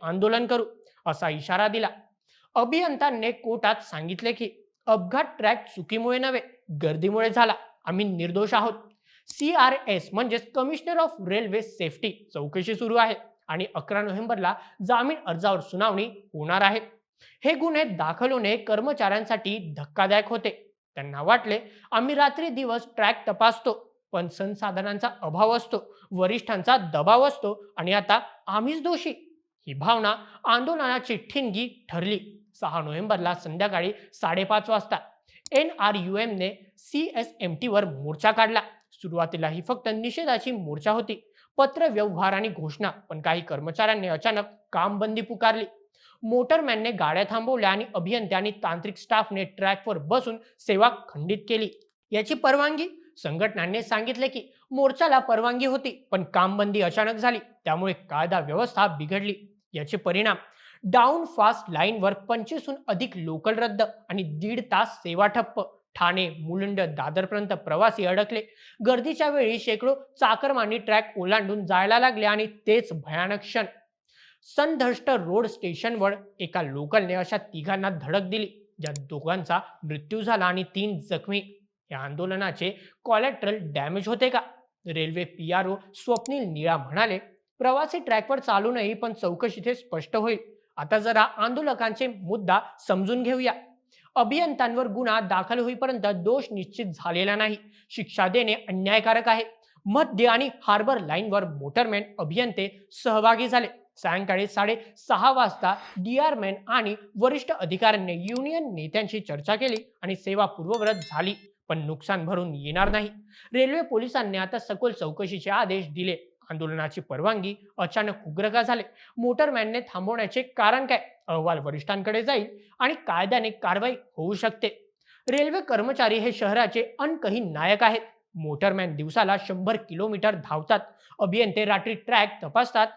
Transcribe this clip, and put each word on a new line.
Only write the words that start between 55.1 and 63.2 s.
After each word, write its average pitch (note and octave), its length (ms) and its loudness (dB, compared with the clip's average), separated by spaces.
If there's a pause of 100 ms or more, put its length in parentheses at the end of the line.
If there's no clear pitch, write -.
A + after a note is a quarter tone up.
परवानगी B3 480 2
होती, C4+ 440 -4
पण F#3+ 140 0
कामबंदी G3+ 560 2
अचानक G#3+ 340 2
झाली, A#3 240 0 (260)
त्यामुळे F3 280 0
कायदा E3+ 460 -2
व्यवस्था G3 480 0
बिघडली. F#3 760 -6 (100)
याचे D3+ 240 -6
परिणाम F#3+ 400 0 (460)
डाऊन B3+ 420 4
फास्ट A3 460 2
लाईनवर G3 420 2
पंचवीसहून A#3 640 -4 (120)
अधिक G3 280 -4
लोकल E3 420 -2